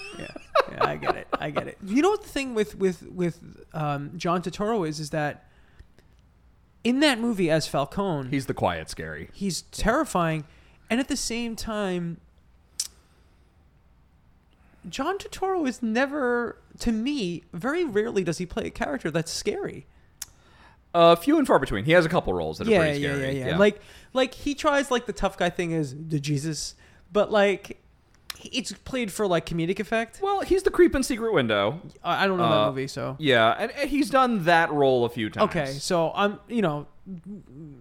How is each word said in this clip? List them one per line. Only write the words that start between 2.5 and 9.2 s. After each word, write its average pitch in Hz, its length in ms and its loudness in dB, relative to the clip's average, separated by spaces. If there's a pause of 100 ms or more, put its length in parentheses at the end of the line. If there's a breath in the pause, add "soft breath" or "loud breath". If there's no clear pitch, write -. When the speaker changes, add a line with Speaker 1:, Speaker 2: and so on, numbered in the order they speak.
Speaker 1:
with, 214 220 -2
with, 185 340 -2
with, 175 280 -4 (340)
um, 147 440 -4
John 175 240 0
Turturro 196 460 -2
is, 151 120 -6
is 151 120 -8
that 151 340 -4 (1400 soft breath)
in 247 160 2
that 277 200 4
movie 196 300 0
as 156 180 2
Falcone, 143 640 -2
Speaker 2:
He's 135 180 -2
the 131 60 -4
quiet, 87 360 -2
scary. 80 440 -10